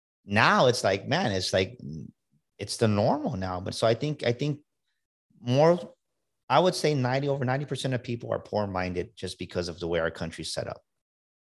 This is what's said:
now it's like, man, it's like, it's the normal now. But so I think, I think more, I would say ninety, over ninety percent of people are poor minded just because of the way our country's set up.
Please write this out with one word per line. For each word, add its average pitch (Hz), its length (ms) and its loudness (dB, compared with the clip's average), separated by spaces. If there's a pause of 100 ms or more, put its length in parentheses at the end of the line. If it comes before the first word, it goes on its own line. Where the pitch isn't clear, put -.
(260)
now 131 420 6
it's 117 160 2
like, 104 240 2
man, 151 240 0
it's 95 220 -2
like, 95 260 0 (800)
it's - 180 -10
the 117 100 2
normal 139 500 0
now. 92 240 -6
But 92 120 -8
so 120 140 0
I 117 80 4
think, 147 280 -6
I 120 100 0
think 143 260 -4 (840)
more, 151 380 4 (720)
I 135 100 6
would 175 160 4
say 151 180 2
ninety, 135 340 0
over 139 180 -2
ninety 131 200 -2
percent 131 300 -4
of 120 80 -4
people 117 280 -6
are 107 80 -2
poor 104 280 -2
minded 92 480 -4
just - 240 -10
because 87 280 -6
of 80 120 -10
the 85 80 -6
way 85 120 0
our 82 120 -2
country's 82 420 -10
set - 140 -6
up. - 140 -14 (680)